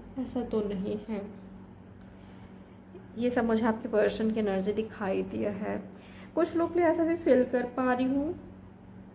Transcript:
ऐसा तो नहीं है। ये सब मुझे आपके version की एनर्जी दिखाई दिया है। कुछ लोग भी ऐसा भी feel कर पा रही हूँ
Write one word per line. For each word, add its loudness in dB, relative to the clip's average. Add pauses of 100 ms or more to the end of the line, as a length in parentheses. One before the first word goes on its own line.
(200)
ऐसा -4
तो 0
नहीं -2 (100)
है। -4 (2000)
ये 2
सब 2
मुझे 4
आपके 0
version 4
की 0
एनर्जी 2
दिखाई -2
दिया -2
है। -4 (580)
कुछ 2
लोग 0
भी 4
ऐसा 4
भी 2
feel 6
कर 0 (120)
पा 2
रही 2
हूँ 0 (800)